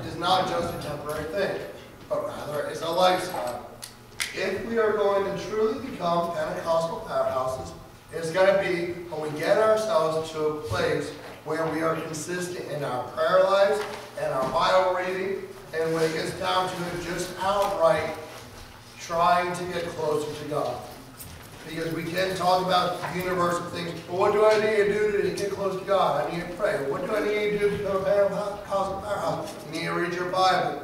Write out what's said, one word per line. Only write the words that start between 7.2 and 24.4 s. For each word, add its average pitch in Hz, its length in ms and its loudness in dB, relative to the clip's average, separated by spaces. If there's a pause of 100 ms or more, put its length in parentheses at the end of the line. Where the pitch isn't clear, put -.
it's 165 180 -4
gonna 190 320 6
be 175 300 -2 (180)
when 151 220 -4
we 151 60 -6
get 202 200 2
ourselves 160 760 2
to 156 120 -2
a 151 180 -2
place 151 480 0 (340)
where 156 280 -2
we 160 100 -2
are 160 140 2
consistent 175 720 -6
in 143 140 -4
our 147 240 -2
prayer 170 340 4
lives 196 400 6 (380)
and - 120 0
our 165 180 0
Bible 185 440 4
reading, 190 480 -2 (320)
and 160 180 0
when 160 120 2
it 160 100 2
gets 170 240 -4
down 185 300 0
to 180 60 -6
it, 175 280 -4
just 175 380 -4
outright 185 760 2 (840)
trying 175 560 4
to 175 80 -6
get 170 240 -4
closer 151 440 -2 (100)
to - 60 -8
God. - 280 -2 (920)
Because 165 240 -4
we 170 120 -4
can 185 320 0
talk 185 300 4
about 180 320 2 (180)
universal 175 500 0
things. 170 320 -6 (100)
"Well, 180 100 -4
what 208 140 4
do 214 120 6